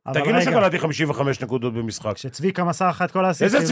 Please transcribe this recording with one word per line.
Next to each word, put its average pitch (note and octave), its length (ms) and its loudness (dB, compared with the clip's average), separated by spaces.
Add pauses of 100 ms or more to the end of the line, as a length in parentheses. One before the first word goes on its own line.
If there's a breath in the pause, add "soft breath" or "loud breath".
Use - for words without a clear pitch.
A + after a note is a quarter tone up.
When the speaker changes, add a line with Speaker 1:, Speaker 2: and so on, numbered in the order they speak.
Speaker 1:
אבל C3+ 140 -6
Speaker 2:
תגיד G#3+ 120 2
לו A#3 80 4
Speaker 1:
רגע, - 100 2
Speaker 2:
שקלעתי F#3 280 4
חמישים D#3 320 0
וחמש C#3 300 0
נקודות A#2+ 340 -2
במשחק. A2 400 -4
Speaker 1:
כשצביקה F3 500 -4
מסר F3 240 0
לך F3 140 -2
את F3 80 0
כל F#3+ 140 0
הסיסטים, G3 360 2
Speaker 2:
איזה - 120 0